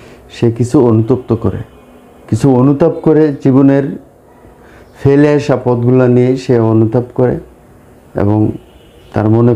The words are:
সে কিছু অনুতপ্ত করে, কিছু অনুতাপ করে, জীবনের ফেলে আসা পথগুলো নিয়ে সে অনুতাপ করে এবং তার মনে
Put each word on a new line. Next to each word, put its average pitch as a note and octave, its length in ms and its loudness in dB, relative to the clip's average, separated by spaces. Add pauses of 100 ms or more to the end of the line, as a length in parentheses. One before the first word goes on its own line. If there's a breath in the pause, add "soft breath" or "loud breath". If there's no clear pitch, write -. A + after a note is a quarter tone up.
(300 loud breath)
সে A#2 220 -2
কিছু A#2+ 340 0
অনুতপ্ত A2+ 460 0
করে, G2+ 240 -2 (720)
কিছু C3 240 0
অনুতাপ C#3+ 380 2 (100)
করে, D#3 420 2
জীবনের C#3 540 0 (1040 loud breath)
ফেলে D3 320 2
আসা C3+ 220 -2
পথগুলো B2 520 0
নিয়ে B2 280 2
সে B2+ 220 -2
অনুতাপ A2 460 0 (100)
করে B2+ 240 -2 (760)
এবং G#2+ 380 -2 (600)
তার G#2+ 180 -2
মনে A#2 260 2